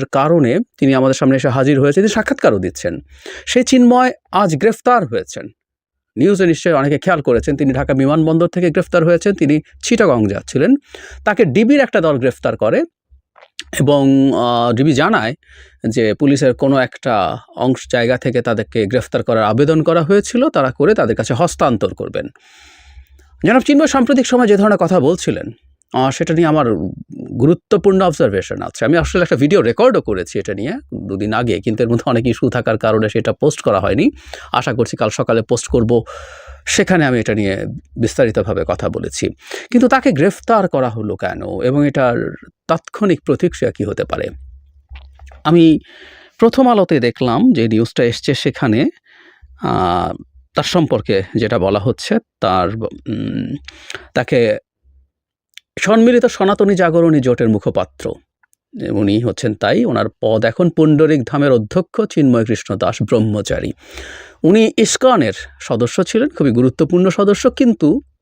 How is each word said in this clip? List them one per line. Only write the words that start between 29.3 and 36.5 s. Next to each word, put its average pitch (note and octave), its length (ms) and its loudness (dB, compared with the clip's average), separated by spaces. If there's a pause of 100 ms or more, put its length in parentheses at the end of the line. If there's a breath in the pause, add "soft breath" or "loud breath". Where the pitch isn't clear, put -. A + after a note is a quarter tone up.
ভিডিও D3 260 2
রেকর্ডও F#3 400 2
করেছি F#2+ 380 -6
এটা G2+ 140 -6
নিয়ে G#2 180 -6 (360)
দুদিন G2 260 -6
আগে, A2 260 -2
কিন্তু A2 240 -2
এর A#2 60 -2
মধ্যে A#2 160 0
অনেক A#2 220 0
ইস্যু A#2+ 220 0
থাকার A2+ 280 -2
কারণে A2 320 0
সেটা A2+ 240 -2
পোস্ট - 280 -2
করা G#2 180 0
হয়নি। G2+ 300 0 (420 loud breath)
আশা B2+ 220 -2
করছি B2 240 -4
কাল A2 120 -2
সকালে A2+ 320 -2
পোস্ট - 260 -4
করব, A#2 360 0 (640 loud breath)